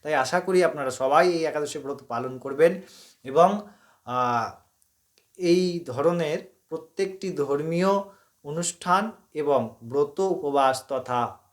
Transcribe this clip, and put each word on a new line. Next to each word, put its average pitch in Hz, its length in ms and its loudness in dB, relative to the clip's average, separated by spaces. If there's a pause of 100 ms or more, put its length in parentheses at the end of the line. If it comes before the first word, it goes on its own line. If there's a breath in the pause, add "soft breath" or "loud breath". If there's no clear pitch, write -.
তাই 151 120 -2
আশা 139 260 2
করি 180 240 2
আপনারা 143 260 -2
সবাই 143 380 4
এই 165 180 0
একাদশী 147 320 -4
ব্রত 139 300 -10
পালন 127 300 -6
করবেন 156 420 2 (440 loud breath)
এবং, 180 440 4 (360 loud breath)
আহ, 120 460 0 (880)
এই 175 500 2
ধরনের 156 520 0 (300)
প্রত্যেকটি 190 640 -8
ধর্মীয় 151 560 0 (560 loud breath)
অনুষ্ঠান 180 680 -2 (220)
এবং 139 500 0
ব্রত 143 360 -2
উপবাস 139 680 0
তথা 123 500 -4 (140)